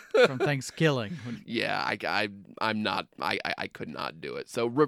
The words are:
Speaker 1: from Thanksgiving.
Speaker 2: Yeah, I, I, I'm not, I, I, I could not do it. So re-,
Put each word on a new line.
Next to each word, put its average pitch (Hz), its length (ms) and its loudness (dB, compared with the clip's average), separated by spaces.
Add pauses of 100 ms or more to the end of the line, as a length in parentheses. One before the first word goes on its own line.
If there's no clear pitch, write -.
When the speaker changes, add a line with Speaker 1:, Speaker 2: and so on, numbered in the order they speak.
(260)
Speaker 1:
from 135 140 0
Thanksgiving. 143 760 0 (280)
Speaker 2:
Yeah, 104 380 0
I, 110 220 0
I, 101 240 2 (320)
I'm 107 220 2
not, 95 240 0 (120)
I, 95 240 0
I, - 160 -2
I - 80 -4
could - 220 -10
not 78 320 -8
do 67 140 -8
it. 69 140 -8
So 120 180 0
re-, 139 200 4